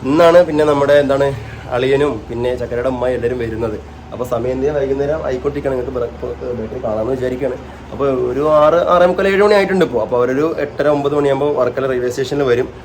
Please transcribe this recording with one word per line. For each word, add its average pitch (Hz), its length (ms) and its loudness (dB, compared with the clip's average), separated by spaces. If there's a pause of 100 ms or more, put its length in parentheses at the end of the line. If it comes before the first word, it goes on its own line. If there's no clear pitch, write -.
ഇന്നാണ് 170 420 6
പിന്നെ 156 200 2
നമ്മുടെ 143 280 4
എന്താണ് 139 400 4 (360)
അളിയനും 135 600 0
പിന്നെ 120 260 -2
ചക്കരയുടെ 120 340 -4
ഉമ്മയും 127 240 -2
എല്ലാവരും 120 260 -2
വരുന്നത്. 113 400 -4 (320)
അപ്പൊ 123 140 -6
സമയം 120 260 -2
എന്തിനാ 131 220 -2
വൈകുന്നേരം 139 520 -2
ആയിക്കൊണ്ടിരിക്കണം, 135 520 -4
നിങ്ങൾക്ക് 123 200 -6
ബ്രേക്ക്-, 120 640 -6
ബേക്കറി 110 240 -8
കാണാമെന്ന് 110 280 -4
വിചാരിക്കുകയാണ്. 127 460 -4 (340)
അപ്പൊ 120 140 -4
ഒരു 131 440 0
ആറ്, 151 260 6
ആറേ 175 300 4
മുക്കാൽ, 185 220 2
ഏഴ് 196 160 4
മണി 208 100 6
ആയിട്ടുണ്ട്. 190 320 4
ഇപ്പോ 123 160 -2
അപ്പൊ 120 160 -2
അവരൊരു 131 420 0
എട്ടര, 147 280 -2
ഒമ്പത് 143 280 0
മണിയാകുമ്പോ 143 360 0
വർക്കല 127 340 0
റെയിൽവേ 123 240 -2
സ്റ്റേഷനിൽ 135 340 -2
വരും. 127 260 2 (160)